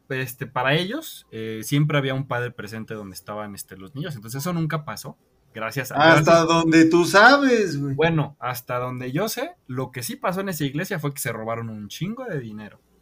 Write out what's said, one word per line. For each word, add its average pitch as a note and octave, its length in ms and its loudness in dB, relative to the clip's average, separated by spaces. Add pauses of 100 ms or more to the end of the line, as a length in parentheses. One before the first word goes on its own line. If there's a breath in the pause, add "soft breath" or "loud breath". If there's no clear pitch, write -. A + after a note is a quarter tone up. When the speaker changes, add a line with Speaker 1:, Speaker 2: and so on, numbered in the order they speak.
Speaker 1:
este, C3 380 -6
para C3 260 0
ellos, G3 560 -4
eh, A2 340 -10
siempre D3 360 2
había C3 160 -2
un B2+ 120 -6
padre B2 220 -4
presente A2 460 -12
donde G2 180 -12
estaban, G#2 400 -12
este, F#2+ 240 -16
los F#2+ 160 -18
niños. D3+ 220 -10
Entonces A2+ 260 -10
eso F3+ 120 -4
nunca D#3+ 320 -4
pasó, - 300 -12 (380)
gracias A2+ 380 -6
a - 60 -2
Speaker 2:
Hasta D#3 340 6
Speaker 1:
gracias. E3 160 6
Speaker 2:
donde E3 380 6
tú E3+ 200 6
sabes, A3 720 6
güey. C#3 140 -4
Speaker 1:
Bueno, D#3 460 0
hasta B2 400 -6
donde B2+ 320 -6
yo F#3 180 -2
sé, C#4 220 -6 (160)
lo C3 240 -6
que B2+ 100 -10
sí A3+ 140 -8
pasó F#3+ 260 -2
en G3 80 -4
esa D#3 160 -4
iglesia E3 320 -4
fue C#3+ 160 -4
que - 60 -12
se A#2+ 120 -4
robaron A2+ 380 -6
un G#2 200 -12
chingo A3+ 360 -10
de F3 140 -6
dinero. A#2+ 400 -14 (220)